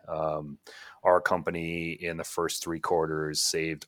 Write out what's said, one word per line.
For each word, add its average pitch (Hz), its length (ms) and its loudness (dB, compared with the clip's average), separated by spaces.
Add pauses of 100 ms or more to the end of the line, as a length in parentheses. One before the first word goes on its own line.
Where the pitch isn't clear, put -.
Um, 76 500 -4 (440)
our 90 180 8
company 85 720 0
in 85 240 -4
the 80 80 -6
first - 380 -2
three 82 180 -4
quarters 78 600 0
saved 80 480 -2